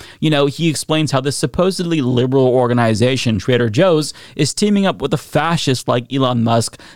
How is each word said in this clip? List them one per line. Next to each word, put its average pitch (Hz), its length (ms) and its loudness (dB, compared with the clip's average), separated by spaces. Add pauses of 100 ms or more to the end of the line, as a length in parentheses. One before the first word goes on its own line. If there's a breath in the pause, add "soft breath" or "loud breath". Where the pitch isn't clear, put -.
(200 loud breath)
you 156 100 0
know, 147 160 2
he 156 240 -2
explains 156 400 -2
how 135 100 0
the 139 120 -4
supposedly 170 680 -2
liberal 127 460 2
organization 120 960 0
Trader 123 280 0
Joe's 156 460 2 (220 loud breath)
is 151 180 -2
teaming 202 320 2
up - 160 -4
with - 100 -2
a 147 60 -2
fascist 151 680 -2
like 123 240 -2
Elon 123 320 0
Musk 117 360 0 (160 loud breath)